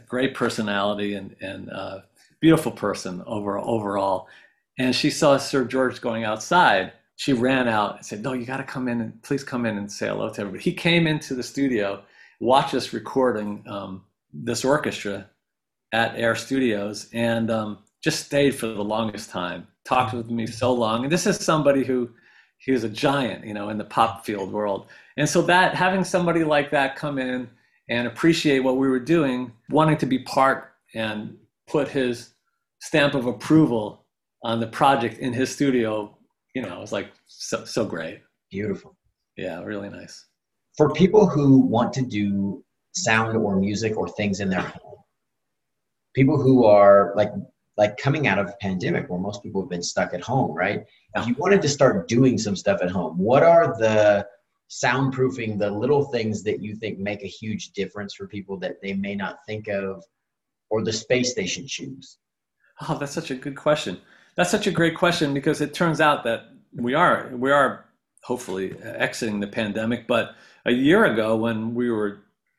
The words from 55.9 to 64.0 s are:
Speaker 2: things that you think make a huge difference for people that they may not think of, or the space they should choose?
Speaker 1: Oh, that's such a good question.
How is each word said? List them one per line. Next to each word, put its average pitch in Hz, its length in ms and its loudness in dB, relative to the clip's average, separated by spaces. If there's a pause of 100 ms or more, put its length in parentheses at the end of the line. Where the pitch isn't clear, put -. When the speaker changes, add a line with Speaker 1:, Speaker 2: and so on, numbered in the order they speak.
Speaker 2:
things 107 380 -4
that 104 180 -2
you 104 140 -10
think 101 240 -8
make 101 220 -6
a 98 60 -10
huge 101 460 -10
difference 98 400 -8
for 98 140 -14
people 98 320 -12
that - 220 -8
they 196 120 -6
may 98 200 -4
not 196 320 -8
think 107 220 -10
of, 98 380 -6 (640)
or 110 160 -2
the 110 80 -2
space 123 400 -2
they 92 120 -4
should 135 220 -8
choose? - 500 -14 (720)
Speaker 1:
Oh, 151 100 -4
that's 139 140 -8
such 160 200 -8
a 131 40 -6
good 135 220 -10
question. 151 420 -2 (380)